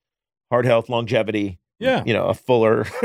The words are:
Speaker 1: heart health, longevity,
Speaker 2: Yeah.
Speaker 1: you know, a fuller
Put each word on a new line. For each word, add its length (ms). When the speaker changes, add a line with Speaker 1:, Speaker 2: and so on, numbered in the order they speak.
Speaker 1:
heart 160
health, 240
longevity, 680
Speaker 2:
Yeah. 260
Speaker 1:
you 80
know, 140
a 80
fuller 520